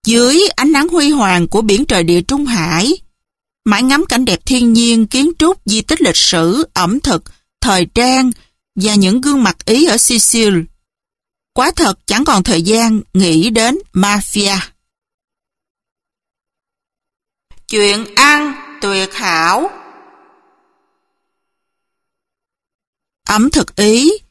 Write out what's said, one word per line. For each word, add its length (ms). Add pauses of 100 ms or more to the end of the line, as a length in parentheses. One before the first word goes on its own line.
Dưới 500
ánh 160
nắng 160
huy 220
hoàng 380
của 140
biển 240
trời 180
địa 180
Trung 240
Hải, 460 (720)
mãi 180
ngắm 240
cảnh 180
đẹp 220
thiên 260
nhiên, 340
kiến 320
trúc, 280
di 140
tích 220
lịch 140
sử, 580
ẩm 260
thực, 220 (380)
thời 340
trang 360 (440)
và 200
những 260
gương 220
mặt 220
Ý 220
ở 120
Sicily. 640 (920)
Quả 220
thật 300
chẳng 180
còn 180
thời 200
gian 380 (140)
nghĩ 360
đến 280 (140)
mafia. 680 (3000)
Chuyện 460
ăn 400 (280)
tuyệt 320
hảo. 560 (3500)
Ẩm 220
thực 260
Ý 360 (180)